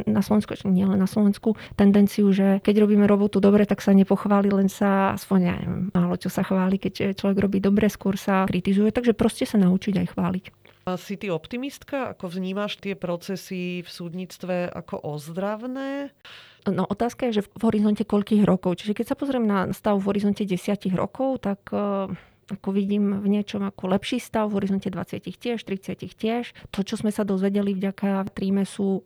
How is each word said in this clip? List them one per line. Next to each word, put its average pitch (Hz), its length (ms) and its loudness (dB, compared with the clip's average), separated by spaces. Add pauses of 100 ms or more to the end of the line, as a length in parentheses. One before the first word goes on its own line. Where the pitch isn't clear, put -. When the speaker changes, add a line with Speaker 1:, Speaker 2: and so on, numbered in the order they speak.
Speaker 1:
na 214 160 2
Slovensku, 214 400 0
nie 190 240 4
len 190 80 2
na 190 80 4
Slovensku, 208 560 2 (160)
tendenciu, 202 560 6
že 196 320 2
keď 208 240 4
robíme 202 160 6
robotu 202 400 4
dobre, 208 240 6
tak - 160 -2
sa 202 80 4
nepochváli, 202 560 4
len 196 240 2
sa 196 480 2
aspoň, 190 240 2
ja 175 160 0
neviem, 180 320 -4
málo 175 240 2
čo - 160 -6
sa - 80 -2
chváli, 190 400 0
keď, 190 160 -4
e, 196 160 -2
človek 196 320 0
robí 196 160 2
dobre, 202 320 4
skôr 190 240 -2
sa 190 320 0
kritizuje. 196 400 2
Takže 240 240 2
proste 214 320 0
sa 220 160 2
naučiť 190 400 2
aj 180 60 -2 (100)
chváliť. 185 280 -2 (440)
Speaker 2:
A 180 80 -4
si 185 240 -10
ty 214 80 -8
optimistka? 240 880 -8
Ako 175 160 -10
vnímaš 190 480 -6
tie 196 160 -8
procesy 180 880 -8
v - 80 -20
súdnictve 180 800 -8
ako - 320 -10
ozdravné? 220 1120 -8 (480)
Speaker 1:
No, 185 240 -2
otázka 240 400 -2
je, 214 120 0
že - 40 0
v - 240 -16
horizonte 214 400 2
koľkých 208 400 2
rokov. 180 320 0
Čiže 208 160 -4
keď 233 160 -4
sa 269 40 -4
pozriem 262 280 -2
na 196 320 0
stav 208 240 0
v 196 80 -2
horizonte 202 400 0
desiatich 190 480 -2
rokov, 262 480 -4
tak, 202 160 -4 (120)
e, 202 360 -2 (400)
ako - 240 -10
vidím 202 480 0
v 202 80 -2
niečom 208 320 -2
ako 190 320 -4
lepší 202 260 -2
stav, 220 300 -2
v 208 120 -2
horizonte 196 280 -2
dvadsiatich 185 480 -10
tiež, 240 240 -6
tridsiatich 190 560 -10
tiež. 233 400 -4 (160)
To, - 80 -4
čo 196 160 -4
sme 208 160 -2
sa 208 160 -2
dozvedeli 202 480 0
vďaka 196 560 -2
tríme, 196 320 0
sú 190 420 -2